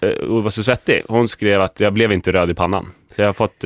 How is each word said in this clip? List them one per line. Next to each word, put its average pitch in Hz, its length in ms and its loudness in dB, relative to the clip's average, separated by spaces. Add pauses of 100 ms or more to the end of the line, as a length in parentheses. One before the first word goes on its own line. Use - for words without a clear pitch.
eh, 95 80 0
och 110 340 -2
var 107 60 -2
så 107 140 -4
svettig. 117 440 0
Hon 117 200 2
skrev 101 340 0
att - 180 -2
jag 104 140 2
blev 110 180 2
inte 92 200 0
röd 90 180 2
i 85 40 0
pannan. 90 340 -2 (280)
Så 107 60 -2
jag 104 60 2
har 101 60 0
fått - 320 -4